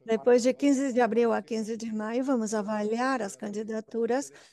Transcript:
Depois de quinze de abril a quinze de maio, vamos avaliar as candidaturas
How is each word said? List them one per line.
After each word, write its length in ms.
Depois 380
de 140
quinze 360
de 100
abril 300
a 120
quinze 340
de 160
maio, 300
vamos 320
avaliar 680
as 140
candidaturas 960